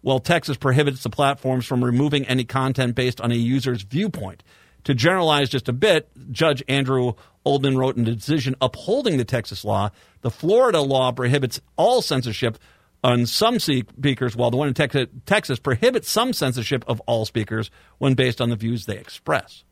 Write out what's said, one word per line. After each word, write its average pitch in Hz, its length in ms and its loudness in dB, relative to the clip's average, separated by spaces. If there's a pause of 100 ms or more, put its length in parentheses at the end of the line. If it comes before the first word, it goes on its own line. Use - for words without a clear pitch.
while 131 180 0
Texas 151 380 0
prohibits 135 460 0
the 131 80 -4
platforms 131 560 0
from 123 180 0
removing 135 400 2
any 127 200 0
content 131 500 -2
based 127 260 -2
on 117 100 0
a 120 60 2
user's 120 460 0
viewpoint. 113 600 -4 (420)
To 139 100 0
generalize 147 560 2
just - 180 -4
a 131 40 -2
bit, 160 360 2 (240)
Judge 143 340 2
Andrew 131 460 0 (320)
Oldham 139 320 2
wrote 131 200 0
in 120 100 2
a 113 80 0
decision 131 460 -2
upholding 202 560 0
the 139 80 0
Texas 117 400 -6
law, 101 260 0 (320)
"The 120 80 -2
Florida 208 500 2
law 131 320 2
prohibits 127 480 0 (160)
all 202 260 4
censorship 120 560 -2 (460)
on 123 220 4
some 226 320 2
speakers, 131 760 -2
while 120 160 2
the 120 60 -2
one 143 120 0
in 131 60 -2
Tex-, 135 360 0 (160)
Texas 190 320 0
prohibits 214 520 0
some 240 220 0
censorship 123 560 -2
of 117 180 -2
all 113 200 0
speakers 110 440 -4 (280)
when 135 160 2
based 127 260 0
on 120 80 0
the 117 80 -2
views 113 300 -4
they 104 100 -6
express." - 760 -6